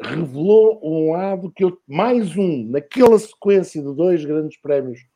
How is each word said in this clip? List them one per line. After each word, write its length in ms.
revelou 800
um 300
lado 420
que 80
eu... 240
Mais 500
um, 320
naquela 480
sequência 640
de 140
dois 300
grandes 360
prémios 380